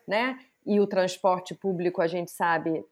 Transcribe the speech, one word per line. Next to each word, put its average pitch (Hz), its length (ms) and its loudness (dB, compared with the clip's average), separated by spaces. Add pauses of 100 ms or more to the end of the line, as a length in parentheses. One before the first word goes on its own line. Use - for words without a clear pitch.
né? 247 320 -2 (280)
E 208 140 4
o 202 60 4
transporte 185 680 0
público, 180 460 -2
a 170 60 4
gente 175 240 -4
sabe, 165 600 0